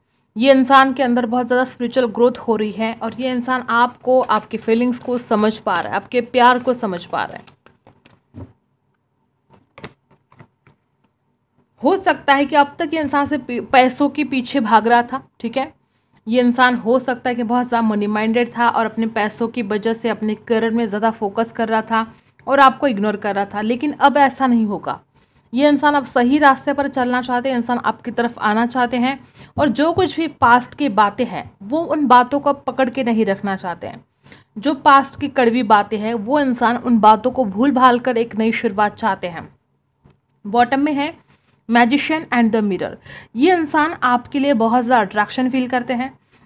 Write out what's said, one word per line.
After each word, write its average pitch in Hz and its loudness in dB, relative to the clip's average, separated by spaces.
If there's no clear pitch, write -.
ये 254 6
इंसान 262 6
के 269 -2
अंदर 240 0
बहुत 240 -2
ज़्यादा 247 0
स्पिरिचुअल 247 -2
ग्रोथ 240 0
हो 226 -4
रही 214 -4
है 220 -6
और 226 -10
ये 254 -6
इंसान 247 -4
आपको, 247 2
आपके 214 -2
फीलिंग्स 233 0
को 247 -6
समझ 214 0
पा 202 -4
रहा 170 -4
है, - -4
आपके 220 -4
प्यार 240 4
को 247 -2
समझ 196 -8
पा 127 -6
रहा - -10
है। - -20
हो 320 2
सकता 320 0
है 277 2
कि 294 -2
अब 285 2
तक 311 -6
ये 320 -2
इंसान 285 -2
से 285 -4
पी-, 247 -8
पैसों 254 2
के 294 -4
पीछे 277 -4
भाग 214 2
रहा 240 4
था। 254 -10
ठीक 233 -8
है, 294 -4
ये 240 2
इंसान 247 4
हो 226 0
सकता 254 -6
है 247 -4
कि 247 -4
बहुत 247 -2
ज़्यादा 233 -2
मनी 208 -2
माइंडेड 226 -2
था 233 2
और 226 0
अपने 226 -4
पैसों 214 -4
की 233 -6
वजह 214 -2
से 226 -6
अपने 214 -4
करियर 226 -2
में 233 -2
ज़्यादा 214 -2
फोकस 220 -4
कर 226 -6
रहा 220 0
था 220 -2
और 277 2
आपको 269 4
इग्नोर 208 -2
कर 202 -6
रहा 202 -2
था, 202 -10
लेकिन 240 -2
अब 285 2
ऐसा 269 2
नहीं 233 2
होगा। - -6
ये 269 2
इंसान 294 2
अब 277 0
सही 247 2
रास्ते 277 2
पर 277 -2
चलना 247 -2
चाहते 247 -4
हैं, 254 -2
इंसान 240 -2
आपकी - -6
तरफ 233 -4
आना 214 0
चाहते 240 -2
हैं 262 -2
और 285 2
जो 285 0
कुछ 359 -2
भी 320 -2
पास्ट 247 2
की 285 -2
बातें 208 0
हैं 180 -8
वो 240 -4
उन 302 -2
बातों 247 4
को 285 0
पकड़ 262 -4
के 262 -4
नहीं 226 0
रखना 196 -4
चाहते 175 -10
हैं। - -16
जो 277 -2
पास्ट 277 4
की 285 -4
कड़वी 247 0
बातें 208 2
हैं 214 -4
वो 240 -2
इंसान 240 0
उन 240 0
बातों 214 4
को 254 -2
भूल 214 0
भाल 247 6
कर 247 -2
एक 233 -4
नई 220 0
शुरुआत 208 -2
चाहते 196 -4
हैं। 165 -14
बॉटम 240 2
में 302 0
है 285 -4
Magician 269 2
and 233 2
the 220 0
Mirror। 180 -4
ये 302 4
इंसान 320 0
आपके 247 -2
लिए 285 2
बहुत 226 2
ज़्यादा 240 4
अट्रैक्शन 208 -2
फील 254 -2
करते 247 -4
हैं। 254 -6